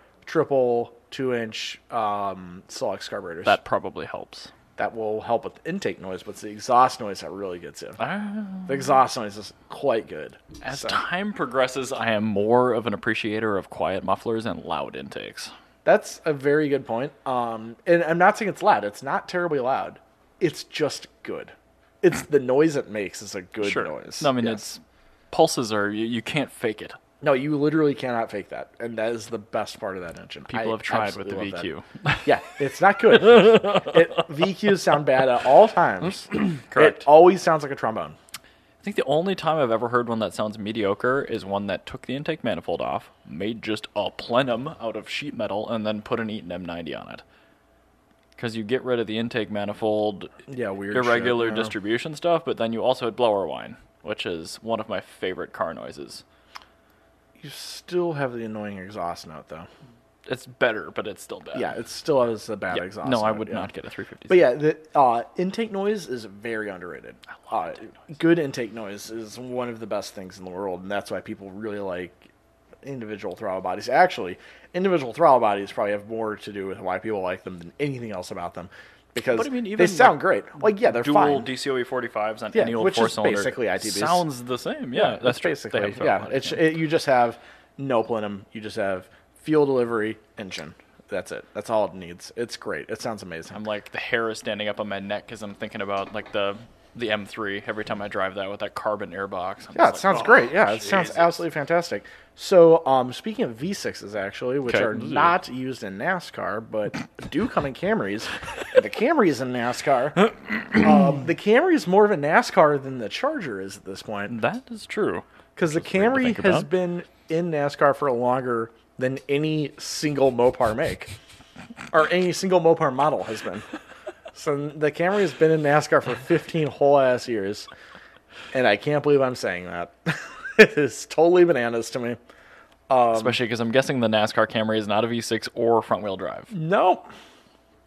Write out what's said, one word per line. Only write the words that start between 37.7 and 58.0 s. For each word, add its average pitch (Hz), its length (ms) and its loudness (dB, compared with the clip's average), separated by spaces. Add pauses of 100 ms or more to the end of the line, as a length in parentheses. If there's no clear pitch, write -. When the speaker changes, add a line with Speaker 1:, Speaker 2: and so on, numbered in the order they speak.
Speaker 1:
a 139 40 -8
trombone. 92 400 -6 (180)
Speaker 2:
I - 500 -20
think 104 120 -8
the - 100 0
only 170 300 0
time 160 240 0
I've 131 100 2
ever 113 200 0
heard 120 200 0
one 113 80 -2
that 101 160 -2
sounds 107 240 -4
mediocre 110 640 0
is - 240 -6
one 101 220 -4
that 95 180 -4
took - 220 -14
the 123 80 -6
intake 151 280 -6
manifold 87 380 -4
off, - 300 -6 (180)
made 98 320 -6
just 107 340 -6
a 101 140 -2
plenum 123 600 -2 (120)
out 110 140 -6
of 101 120 -12
sheet - 300 -10
metal, 104 320 -4
and 110 160 -4
then 107 160 -4
put 117 180 -4
an 110 120 -6
Eaton 90 200 -10
M 90 140 -8
ninety 85 300 -8
on 53 160 -12
it. - 100 -16 (1160)
'Cause 113 180 -6
you 113 80 -6
get 123 200 -2
rid 123 160 0
of 113 60 -2
the 107 140 -4
intake 117 320 -4
manifold, 104 760 -2 (200)
Speaker 1:
Yeah, 120 240 -6
weird 98 260 -6
Speaker 2:
irregular 120 520 2
Speaker 1:
shit, 107 80 -4
yeah. 113 60 0
Speaker 2:
distribution 110 520 -4
stuff, 165 280 0
but 107 140 -4
then 113 160 -2
you 110 100 -4
also 127 220 0
had 110 100 -4
blower 104 300 2
whine, 64 320 -10 (240)
which - 240 -6
is 85 380 -8
one 110 160 -2
of 107 100 -8
my 95 100 -4
favorite - 540 -8
car 82 220 -4
noises. 62 480 -14 (1160)
Speaker 1:
You 147 100 -18
still - 600 -4